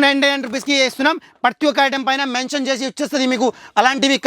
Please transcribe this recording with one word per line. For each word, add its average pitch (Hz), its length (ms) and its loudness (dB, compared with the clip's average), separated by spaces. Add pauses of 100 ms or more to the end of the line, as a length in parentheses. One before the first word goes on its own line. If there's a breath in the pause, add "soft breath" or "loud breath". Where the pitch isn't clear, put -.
నైంటీ 277 260 2
నైన్ 277 160 -4
రూపీస్‌కి 277 300 -2 (100)
ఇస్తున్నాం. 294 320 0 (260 soft breath)
ప్రతి 254 260 0
ఒక్క 277 180 2
ఐటమ్ 269 200 -4
పైన 269 140 0 (140)
మెన్షన్ 262 340 -4
చేసి 254 200 -4
వచ్చేస్తది 277 440 -2
మీకు. 233 140 2 (320 loud breath)
అలాంటివి 269 460 2